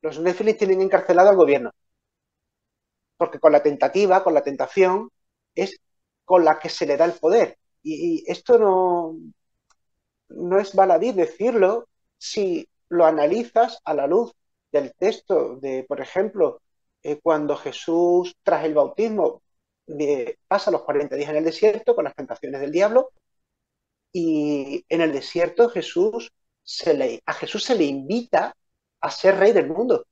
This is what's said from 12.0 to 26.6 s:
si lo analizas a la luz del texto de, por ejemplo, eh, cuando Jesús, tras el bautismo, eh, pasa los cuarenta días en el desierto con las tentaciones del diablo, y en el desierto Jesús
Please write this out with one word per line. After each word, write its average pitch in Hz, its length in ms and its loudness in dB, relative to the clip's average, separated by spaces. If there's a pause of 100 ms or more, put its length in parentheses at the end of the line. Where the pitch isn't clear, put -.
si 185 520 -6 (220)
lo 170 160 4
analizas 190 760 0
a 160 100 -4
la 139 120 -2
luz 214 260 0 (400)
del 139 220 -2
texto 160 600 -4
de, 131 320 -8
por 139 120 -8
ejemplo, 185 600 -4 (400)
eh, 147 200 -8
cuando 151 340 -2
Jesús, 175 840 -2
tras 160 220 0
el 156 100 -4
bautismo, 190 680 -2 (440)
eh, 143 500 -4 (100)
pasa 196 240 -2
los 165 120 -2
cuarenta 143 340 -4
días 147 140 -8
en 151 60 -4
el 156 80 -2
desierto 208 500 0
con - 100 -4
las 139 100 -8
tentaciones 135 460 -12
del 143 120 -8
diablo, 214 380 2 (1000)
y 147 760 -4
en 165 120 -2
el 160 120 0
desierto 170 560 0
Jesús 208 640 -4 (300)